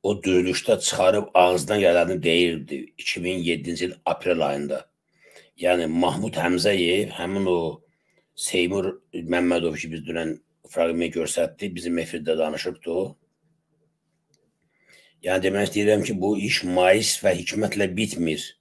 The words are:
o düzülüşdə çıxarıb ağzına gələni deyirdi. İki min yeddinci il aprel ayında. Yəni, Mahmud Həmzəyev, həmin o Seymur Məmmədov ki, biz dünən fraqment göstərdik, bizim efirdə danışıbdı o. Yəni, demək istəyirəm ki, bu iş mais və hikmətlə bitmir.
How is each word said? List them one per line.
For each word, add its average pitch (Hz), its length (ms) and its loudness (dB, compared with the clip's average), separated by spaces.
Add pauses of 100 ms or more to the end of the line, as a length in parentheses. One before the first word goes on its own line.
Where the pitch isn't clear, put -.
o 98 200 0
düzülüşdə 92 580 2
çıxarıb 98 520 2
ağzına 92 440 4
gələni 87 460 4
deyirdi. 82 760 0
İki - 220 -6
min 90 180 -4
yeddinci 85 480 -4
il 90 80 -8 (120)
aprel 82 420 0
ayında. 71 320 -4 (760)
Yəni, 87 300 2
Mahmud 87 480 0
Həmzəyev, 87 800 0
həmin 95 320 -4
o 90 140 2 (760)
Seymur 92 540 -2 (240)
Məmmədov 85 640 0
ki, 80 140 -10
biz 82 160 -12
dünən 82 260 -6 (360)
fraqment 85 440 -2
göstərdik, 85 600 -4
bizim 87 260 -4
efirdə 80 360 -4
danışıbdı 80 540 -4
o. 92 140 -2 (2250)
Yəni, 92 220 0
demək 98 240 2
istəyirəm 104 340 4
ki, 104 180 -4
bu 101 200 2
iş - 240 -2
mais 92 560 4
və 92 160 2
hikmətlə 101 580 -2
bitmir. 85 540 -2 (120)